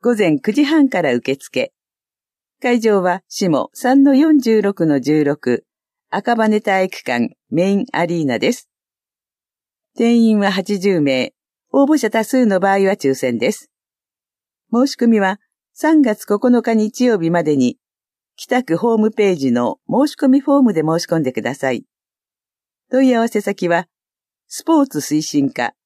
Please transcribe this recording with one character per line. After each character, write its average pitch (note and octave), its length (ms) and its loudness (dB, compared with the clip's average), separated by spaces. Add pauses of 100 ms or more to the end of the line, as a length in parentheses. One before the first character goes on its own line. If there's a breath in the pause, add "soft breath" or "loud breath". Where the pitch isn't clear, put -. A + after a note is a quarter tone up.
午 A#3+ 140 0
前 E3+ 240 0
九 G#3 140 -4
時 C#4+ 100 2
半 C#4+ 240 4
か G3 140 -2
ら C3+ 140 0
受 C3 200 -4
付。 - 380 -8 (880)
会 A#3+ 180 0
場 G#3+ 220 2
は、 F3+ 260 -2
下 D#3+ 460 -2
三 C4+ 300 2
の C#4 120 4
四 D4+ 240 4
十 A3 220 2
六 G3 240 -2
の C#3+ 160 0
十 D3+ 240 2
六、 C#3 400 -2 (460)
赤 A#3 240 -2
羽 G#3+ 260 0
体 F#3+ 240 0
育 - 180 -12
館 A#2+ 320 -4 (140)
メ F#3 220 0
イ G3+ 60 0
ン F3+ 140 -2
ア E3+ 140 -2
リ E3+ 160 -4
ー D3 40 -2
ナ A#2+ 140 -2
で - 140 0
す。 - 160 -14 (1300)
定 A#3 180 2
員 A3 240 2
は G3+ 120 0
八 F#3+ 280 -4
十 F#3 220 0
名。 C3 320 -2 (380)
応 C#4 140 4
募 D4+ 120 2
者 A3 120 -2
多 A3 140 -2
数 B3+ 240 0
の F#3+ 120 0
場 G3 140 2
合 G3 140 2
は G3 60 2
抽 C3+ 200 -2
選 B2 240 -4
で B2 140 -2
す。 - 180 -14 (1040)
申 B3 140 2
し - 80 -8
込 A#3 120 0
み A3 120 4
は、 G3 200 -2 (340)
三 D#4 280 2
月 A3 240 -2
九 G#3 140 -2 (100)
日 A#3 240 2
日 A3 320 -2
曜 A3 140 2
日 E3 100 -2
ま E3+ 140 0
で D3 140 0
に、 B2 200 0 (580)
北 B3+ 280 -4
区 E3 140 -2
ホ A3+ 180 0
ー - 20 0
ム A3 140 2
ペ G3+ 220 0
ー - 20 0
ジ C3+ 160 -2
の A#2+ 360 -2
申 C4+ 200 0
し - 80 -8
込 C4+ 140 0
み C4+ 100 4
フ C#4 160 0
ォ C#4+ 40 4
ー - 40 4
ム G#3+ 100 2
で D#3+ 80 -2
申 D#3+ 180 -2
し - 60 -6
込 E3 140 -2
ん D3 40 -2
で B2+ 80 -2
く A2 120 -8
だ A#2+ 100 -4
さ C3 200 -4
い。 - 120 -8 (1040)
問 C4 180 2
い B3+ 60 4
合 A#3 60 2
わ A#3 80 0
せ G#3 140 -4
先 F#3+ 280 -4
は、 E3+ 180 0 (600)
ス - 160 -16
ポ D#4+ 180 2
ー C4+ 60 0
ツ D#3 100 -10
推 D3+ 240 -2
進 C#3 300 -2
課 A#2+ 240 -6 (100)